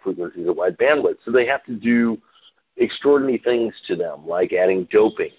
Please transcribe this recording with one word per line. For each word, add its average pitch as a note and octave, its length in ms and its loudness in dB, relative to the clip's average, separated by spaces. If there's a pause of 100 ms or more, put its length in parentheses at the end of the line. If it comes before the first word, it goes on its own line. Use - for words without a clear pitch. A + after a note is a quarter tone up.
frequencies F2 440 -8
of F2+ 80 0
wide F2 220 -2
bandwidth. B2+ 480 0
So A#2 60 -8
they B2 160 2
have C#3 180 -4
to B2 80 -12
do A2+ 460 0 (580)
extraordinary C3+ 600 2
things A#2 340 -2 (140)
to F#2 80 -4
them, D#2 320 -6
like F2+ 260 -2
adding F#2 380 0
doping, G#2+ 480 2